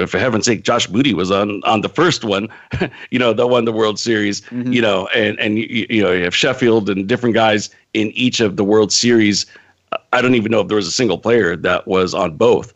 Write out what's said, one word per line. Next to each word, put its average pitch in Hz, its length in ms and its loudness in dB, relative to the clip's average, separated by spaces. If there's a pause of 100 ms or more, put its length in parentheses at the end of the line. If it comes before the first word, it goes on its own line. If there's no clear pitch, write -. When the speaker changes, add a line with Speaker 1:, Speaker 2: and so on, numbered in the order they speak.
Speaker 1:
For 92 100 -2
heaven's 110 260 0
sake, 110 180 0
Josh 120 260 0
Moody 117 240 0
was 90 180 -2
on, 101 320 -2
on 110 180 2
the 98 60 -4
first 151 380 0
one, 104 240 -2 (320)
<laughs> 151 80 -4 (220)
you 123 80 -2
know, 120 120 2
that 120 160 0
won 123 160 2
the 117 80 -2
World 107 280 0
Series, 104 420 -2
Speaker 2:
Mm-hmm. 123 320 -6
Speaker 1:
you 123 80 2
know, 98 340 0
and, 107 240 0
and 107 200 -2
you, 113 300 -4
you 113 140 2
know, 90 80 2
you 90 140 0
have 87 100 -4
Sheffield 113 540 2
and 95 180 -2
different 120 280 0
guys 107 340 2 (240)
in 107 180 -2
each 123 300 -2
of 95 160 0
the 107 80 0
World 104 260 2
Series. 110 540 2 (640)
I 123 100 2
don't 127 140 2
even 110 160 0
know 110 100 2
if 92 60 -4
there 107 80 -2
was 95 120 0
a 82 40 -6
single 104 280 0
player 107 360 2
that 87 320 -2
was 92 260 0
on 90 220 -2
both, 110 400 2